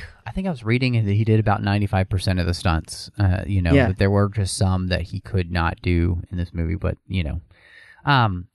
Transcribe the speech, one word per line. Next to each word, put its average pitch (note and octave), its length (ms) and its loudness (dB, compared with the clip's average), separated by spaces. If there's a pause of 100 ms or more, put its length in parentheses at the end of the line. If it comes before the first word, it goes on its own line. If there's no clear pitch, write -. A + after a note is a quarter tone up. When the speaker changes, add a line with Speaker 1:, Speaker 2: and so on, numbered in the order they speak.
(260)
Speaker 1:
I - 60 -10
think F#3+ 140 -4
I F#3+ 40 -2
was C#3 140 -8
reading B2 380 2
that G2+ 120 2
he G#2+ 100 2
did A2 160 4
about G#2 220 2
ninety-five G2+ 480 0
percent F#2 280 0
of E2+ 60 0
the E2+ 80 0
stunts. - 680 -2
Uh, F#2+ 280 2
you G2 160 0
know, E2+ 100 2
Speaker 2:
Yeah. C3+ 160 4
Speaker 1:
that F#2 100 -2
there G2 120 2
were G2+ 180 2
just G2+ 300 -4
some F#2 300 0
that E2+ 120 -2
he F#2 200 -8
could E2+ 300 -4
not E2+ 300 -2
do F2 400 2 (100)
in F2+ 60 -8
this F2 160 -4
movie, E2+ 220 -2
but, E2 320 -4
you F#2+ 180 -4
know. D2 160 -6 (640)
Um, A2+ 500 0